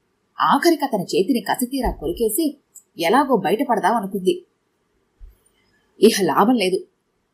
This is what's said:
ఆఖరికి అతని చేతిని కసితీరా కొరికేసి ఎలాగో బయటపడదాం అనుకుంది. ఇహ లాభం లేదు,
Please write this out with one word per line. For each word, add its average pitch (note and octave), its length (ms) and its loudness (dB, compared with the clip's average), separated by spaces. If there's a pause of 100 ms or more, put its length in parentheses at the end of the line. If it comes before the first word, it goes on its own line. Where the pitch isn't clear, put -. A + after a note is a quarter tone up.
(400)
ఆఖరికి C#4+ 440 2
అతని G#3+ 180 -2
చేతిని G3 380 -2
కసితీరా B3 500 -4
కొరికేసి A#3 680 -4 (400)
ఎలాగో C4 380 2
బయటపడదాం G3+ 580 0
అనుకుంది. F#3+ 500 -4 (1600)
ఇహ G3+ 220 4
లాభం G3+ 320 4
లేదు, F#3+ 240 0 (560)